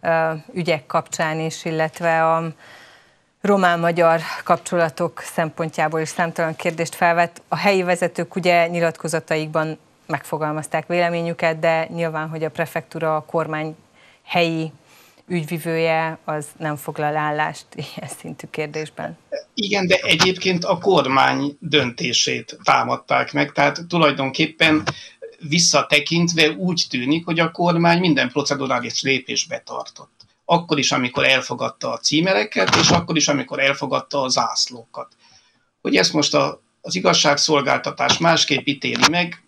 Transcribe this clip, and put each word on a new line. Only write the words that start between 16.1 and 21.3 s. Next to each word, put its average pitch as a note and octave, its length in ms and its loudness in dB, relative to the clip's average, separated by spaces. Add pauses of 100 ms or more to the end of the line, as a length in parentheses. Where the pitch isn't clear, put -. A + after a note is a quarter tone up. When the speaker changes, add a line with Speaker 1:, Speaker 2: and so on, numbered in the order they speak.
Speaker 1:
az D3+ 200 -4 (120)
nem D3+ 180 -4
foglal D3+ 420 -4
állást D3+ 480 -2 (100)
ilyen - 340 -12 (100)
szintű - 300 -14
kérdésben. D#3 680 -8 (360)
Speaker 2:
Igen, G3+ 340 -2
de F#3 140 6
egyébként F3+ 640 2
a F#3+ 120 0
kormány C3+ 840 2